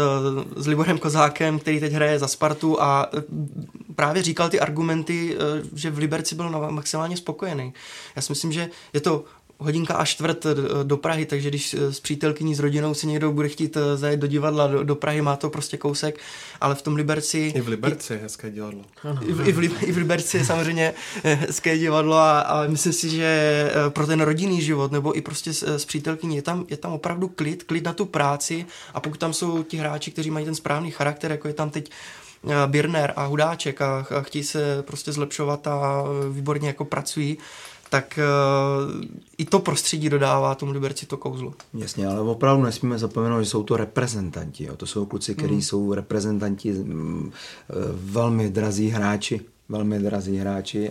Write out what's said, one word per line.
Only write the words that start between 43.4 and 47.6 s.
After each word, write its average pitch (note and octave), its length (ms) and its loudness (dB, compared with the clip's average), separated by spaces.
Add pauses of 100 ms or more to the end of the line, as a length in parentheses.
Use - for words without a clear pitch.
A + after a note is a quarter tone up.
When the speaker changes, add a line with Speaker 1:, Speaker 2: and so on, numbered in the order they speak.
Speaker 4:
že G#2+ 100 0
jsou A2 120 0
to A2+ 140 2
reprezentanti, G2+ 880 -2
jo. C#2+ 120 -10
To F2 100 -10
jsou G2+ 200 -4
kluci, G2+ 280 -6
kteří G2 180 -2
Speaker 1:
Hmm. G2+ 100 2
Speaker 4:
jsou G2+ 320 0
reprezentanti, G2+ 760 -2
mm, D#2+ 600 -4 (380)